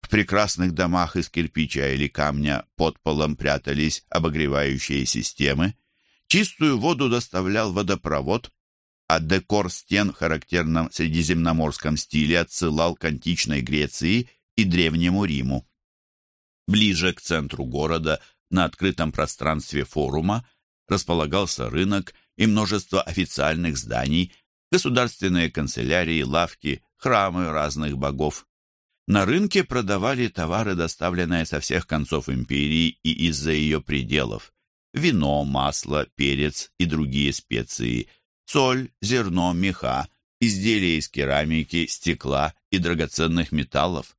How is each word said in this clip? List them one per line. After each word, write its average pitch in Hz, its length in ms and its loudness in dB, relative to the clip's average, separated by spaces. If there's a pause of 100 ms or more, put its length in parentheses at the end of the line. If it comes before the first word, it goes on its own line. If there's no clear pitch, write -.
В - 80 -18
прекрасных 98 640 2
домах 87 440 0
из 85 140 -2
кирпича 73 580 -2
или 69 200 0
камня 71 580 -2 (100)
под 80 240 0
полом 76 360 0
прятались 71 760 -2
обогревающие 71 960 0
системы. 69 680 0 (540)
Чистую 156 500 2
воду 135 300 0
доставлял 104 640 0
водопровод, 90 800 -2 (540)
а 80 140 4
декор 92 500 2
стен 101 420 0
в - 40 -14
характерном 80 760 0
средиземноморском 80 1040 0
стиле 76 440 0
отсылал 82 560 0
к - 80 -12
античной 76 560 -2
Греции 76 680 0 (280)
и 110 80 4
Древнему 87 600 2
Риму. 67 420 -2 (1000)
Ближе 92 460 4
к - 80 -8
центру 73 440 -4
города, 78 560 -2 (300)
на 90 140 4
открытом 82 480 -2
пространстве 76 720 -2
форума, 80 640 -2 (420)
располагался 85 800 0
рынок 95 460 0 (220)
и 110 100 4
множество 104 560 2
официальных 82 760 -2
зданий, 65 560 -2 (400)
государственные 113 760 2
канцелярии, 78 720 0
лавки, 73 600 -2 (140)
храмы 95 540 0
разных 76 480 -2
богов. 69 480 -4 (600)
На 101 200 4
рынке 185 380 2
продавали 117 640 -2
товары, 95 460 -2
доставленные 85 680 -2
со 76 160 -4
всех - 260 -2
концов 73 440 -2
империи 71 720 0
и 80 260 0
из-за 76 220 -2
ее 76 320 0
пределов: 64 720 -4 (400)
вино, 76 500 2
масло, 69 720 -2
перец 69 640 0
и 90 80 2
другие 71 480 0
специи, 58 760 -4 (380)
соль, 131 420 2 (140)
зерно, 95 500 0
меха, 85 560 -2 (320)
изделия 98 580 2
из 76 100 -4
керамики, 76 800 0
стекла 71 680 -2 (160)
и 98 80 0
драгоценных 82 760 0
металлов. 76 680 -2